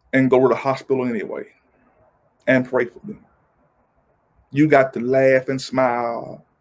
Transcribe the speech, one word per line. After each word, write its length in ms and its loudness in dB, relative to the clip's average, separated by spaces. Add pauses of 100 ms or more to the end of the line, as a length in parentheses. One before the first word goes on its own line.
(140)
and 180 2
go 100 6
to 60 6
the 80 2
hospital 500 -4
anyway 400 -8 (1000)
and 200 0
pray 180 -2
for 200 -18
them. 180 -16 (1300)
You 180 2
got 260 4
to 60 -8
laugh 480 2
and 140 -6
smile 840 -4 (180)